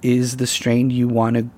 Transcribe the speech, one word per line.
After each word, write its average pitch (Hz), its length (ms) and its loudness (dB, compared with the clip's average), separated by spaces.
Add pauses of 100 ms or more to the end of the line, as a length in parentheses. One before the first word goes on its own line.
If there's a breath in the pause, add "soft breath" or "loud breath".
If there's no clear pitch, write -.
is 123 340 0
the 127 120 -2
strain 123 420 0
you 123 160 0
want 113 300 0
to 117 220 -2